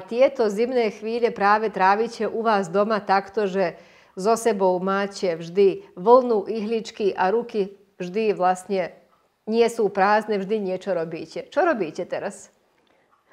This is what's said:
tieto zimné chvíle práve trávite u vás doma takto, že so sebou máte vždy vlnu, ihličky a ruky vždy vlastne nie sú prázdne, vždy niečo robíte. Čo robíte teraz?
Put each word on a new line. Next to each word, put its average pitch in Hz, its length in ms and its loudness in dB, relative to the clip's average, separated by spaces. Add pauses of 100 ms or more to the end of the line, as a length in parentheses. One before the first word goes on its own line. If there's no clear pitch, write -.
tieto 247 400 2
zimné 233 440 0
chvíle 226 360 -2
práve 208 400 2
trávite 208 560 0
u 220 160 -4
vás 202 280 0
doma 208 320 0
takto, 196 440 0
že 180 320 -2 (400)
so 202 160 2
sebou 196 480 2
máte 196 560 -2
vždy 170 560 0
vlnu, 226 560 4
ihličky 214 640 -4
a 185 160 0
ruky 214 480 -4 (240)
vždy 196 320 -2
vlastne 180 600 -2 (520)
nie 233 240 2
sú 214 240 -2
prázdne, 208 480 2
vždy 202 200 -4
niečo 185 320 -4
robíte. 165 560 -8
Čo 311 160 0
robíte 196 400 -2
teraz? 180 440 -10 (840)